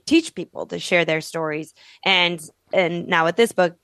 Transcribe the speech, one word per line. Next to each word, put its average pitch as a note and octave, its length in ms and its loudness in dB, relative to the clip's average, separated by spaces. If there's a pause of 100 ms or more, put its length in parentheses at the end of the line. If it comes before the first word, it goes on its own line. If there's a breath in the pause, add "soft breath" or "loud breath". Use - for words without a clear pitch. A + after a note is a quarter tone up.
teach D#4+ 280 2
people - 320 -10
to E3+ 120 -10
share E3+ 260 2
their D#3+ 160 0
stories, D#3 540 -8 (300 soft breath)
and, F3 360 2 (320)
and F3 360 0
now E3+ 160 2
with F3 120 0
this A#3 160 2
book, F3 320 0